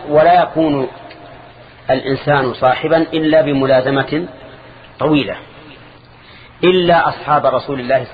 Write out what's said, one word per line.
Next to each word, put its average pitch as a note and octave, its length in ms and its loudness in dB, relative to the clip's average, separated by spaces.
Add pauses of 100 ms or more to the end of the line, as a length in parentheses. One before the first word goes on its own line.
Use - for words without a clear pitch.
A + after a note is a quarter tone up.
ولا D#3+ 340 4
يكون D3 460 -2 (1000)
الإنسان C3 640 -2
صاحبا C3 440 0
إلا D#3+ 440 2
بملازمة C#3 880 0 (720)
طويلة، C3 360 0 (1300)
إلا F3 460 2
أصحاب C#3+ 360 -2
رسول C3+ 340 -2
الله B2 340 -2